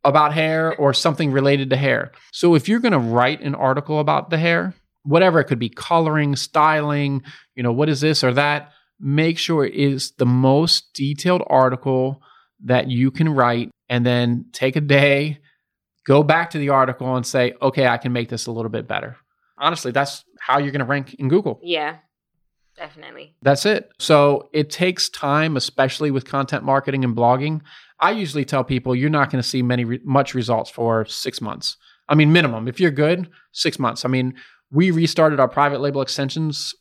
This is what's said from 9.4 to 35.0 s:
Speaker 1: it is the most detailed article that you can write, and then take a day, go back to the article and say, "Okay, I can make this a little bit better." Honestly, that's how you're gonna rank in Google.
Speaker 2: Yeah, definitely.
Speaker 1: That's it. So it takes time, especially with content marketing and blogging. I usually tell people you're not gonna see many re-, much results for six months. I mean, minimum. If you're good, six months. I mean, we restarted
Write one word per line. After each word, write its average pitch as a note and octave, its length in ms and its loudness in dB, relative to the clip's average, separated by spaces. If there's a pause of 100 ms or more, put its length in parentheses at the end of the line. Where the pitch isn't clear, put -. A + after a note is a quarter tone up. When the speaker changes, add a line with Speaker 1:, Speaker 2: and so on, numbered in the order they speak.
Speaker 1:
it - 80 -6
is C#3 440 -2
the B2+ 80 2
most C3+ 680 2
detailed D3 540 -2
article C3 760 0 (440)
that B2+ 240 0
you B2+ 220 2
can D#3+ 180 0
write, A#2+ 420 2 (160)
and B2 180 0
then A#2+ 460 0
take C3 240 -2
a D3+ 60 0
day, C#3+ 580 2 (640)
go C#3 160 6
back D#3+ 280 2
to D#3+ 80 -8
the C#3+ 100 -2
article C3 480 0
and A#2+ 100 -2
say, B2 360 0
"Okay, C3+ 260 2
I A#2+ 100 2
can B2 140 -4
make A#2+ 160 -2
this - 200 -8
a A#2+ 40 -8
little A2+ 180 -6
bit A2+ 200 -8
better." G#2+ 260 -6 (420)
Honestly, C#3+ 360 -4
that's C#3 320 -4 (160)
how C3 180 0
you're C#3 140 -4
gonna C#3 100 -4
rank C3+ 300 -4
in C3+ 160 -6
Google. E3 340 0
Speaker 2:
Yeah, D#3+ 340 -6 (800)
definitely. D3 680 -20
Speaker 1:
That's C#3 240 0
it. G#3 240 0 (100)
So C#3+ 540 4
it D3+ 160 0
takes F3+ 400 -2
time, D3+ 480 -2
especially C#3 540 -2
with C3 140 -4
content C3+ 380 -4
marketing C3+ 400 -2
and A#2+ 120 -2
blogging. C3 460 0 (380)
I F3 120 2
usually D3+ 340 -4
tell C3+ 180 -2
people B2+ 320 -2
you're C3+ 140 0
not C#3+ 200 0
gonna B2+ 140 -2
see B2+ 180 -4
many B2 240 0
re-, A#2+ 180 -6
much C3+ 300 0
results A#2 360 -2
for A2+ 360 -2
six - 360 -10
months. - 360 -8 (300)
I D3 80 2
mean, D3+ 160 6
minimum. B2 360 0
If B2+ 120 -10
you're F3 120 2
good, E3 380 0 (220)
six - 260 -4
months. - 260 -4
I - 40 -4
mean, B2+ 260 -2 (380)
we F3 200 4
restarted D#3+ 480 2